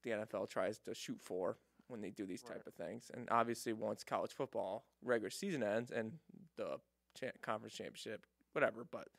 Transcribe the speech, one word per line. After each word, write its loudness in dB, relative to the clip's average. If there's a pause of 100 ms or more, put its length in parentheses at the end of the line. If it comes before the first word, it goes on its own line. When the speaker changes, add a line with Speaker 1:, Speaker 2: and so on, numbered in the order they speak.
Speaker 1:
the -2
N 4
F -4
L 0
tries 2
to -6
shoot -6
for 0 (300)
when -8
they -4
do -4
these -4
type -8
Speaker 2:
Right. -14
Speaker 1:
of -12
things. -6
And -6
obviously, 4
once -2
college 0
football -2 (160)
regular 4
season 0
ends 4
and -2 (360)
the -2 (340)
cha-, -4 (100)
conference -2
championship, -8 (280)
whatever, 4
but -8